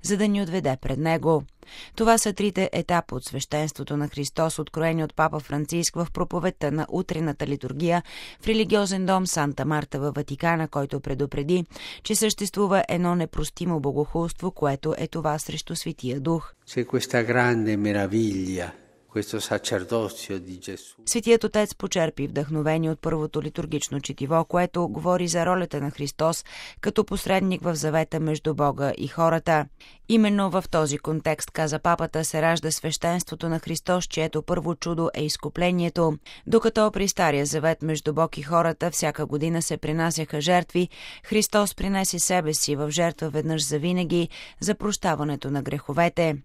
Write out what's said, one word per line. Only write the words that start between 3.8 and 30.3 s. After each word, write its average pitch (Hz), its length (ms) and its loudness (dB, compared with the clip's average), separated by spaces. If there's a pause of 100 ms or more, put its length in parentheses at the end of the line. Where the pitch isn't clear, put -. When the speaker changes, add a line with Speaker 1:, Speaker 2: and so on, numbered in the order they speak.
Speaker 1:
на 147 120 -2
Христос, 156 500 -2
откроени 160 460 0
от - 120 -8
папа 156 240 2
Франциск 151 540 -2
в 170 180 -2
проповедта 170 600 -2
на 156 160 0
утринната 160 580 -2
литургия 143 560 0 (380)
в - 60 -6
религиозен 202 600 2
дом 185 200 4
Санта 143 380 -2
Марта 147 340 0
във 139 160 -2
Ватикана, 156 540 0
който 139 320 -2
предупреди, 143 640 0 (380)
че 220 120 -2
съществува 202 760 2
едно 175 260 2
непростимо 165 680 -2
богохулство, 151 680 -2
което 147 480 -2
е 160 80 -4
това 156 320 -2
срещу 156 380 -8
Светия 135 440 -4
Дух. 160 320 -2 (140)
Speaker 2:
C'è 123 180 -2
questa 127 380 0
grande 117 540 4
meraviglia, 98 920 0 (420)
questo 107 300 -4
sacerdozio 101 1000 -2
di 90 200 -12
Gesù. - 380 -14 (100)
Speaker 1:
Светият 233 380 4
Отец 214 300 0
почерпи 165 520 -2
вдъхновение 156 640 0
от 156 100 -4
първото 156 420 -2
литургично 151 580 -6
четиво, 139 440 0
което 175 440 0
говори 175 400 0
за 170 180 0
ролята 175 340 0
на 139 100 -4
Христос 151 540 -2 (360)
като - 240 2
посредник 190 580 0
в 170 120 0
завета 156 460 0
между 156 340 -2
Бога 139 440 0
и 135 100 -4
хората. 165 580 2 (420)
Именно 208 420 4